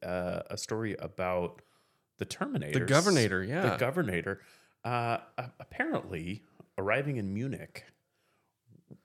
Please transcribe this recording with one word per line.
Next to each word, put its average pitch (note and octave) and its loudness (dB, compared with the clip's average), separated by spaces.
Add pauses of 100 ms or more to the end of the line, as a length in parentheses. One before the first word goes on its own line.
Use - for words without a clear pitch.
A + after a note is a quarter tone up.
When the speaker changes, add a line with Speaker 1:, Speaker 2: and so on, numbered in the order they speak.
Speaker 1:
uh, F2 -2
a - -6
story A2 -4
about F2+ -2 (580)
the - -6
Terminator. F#3 -2
Speaker 2:
The - 2
Governator, B2+ 6
yeah. C#3+ 0
Speaker 1:
The B2+ 0
Governator. G2 0 (460)
Uh, A#2 2 (180)
a-, B2 -6
apparently, F2+ -4 (340)
arriving B2 0
in G2 -2
Munich, G#2+ -6 (1200)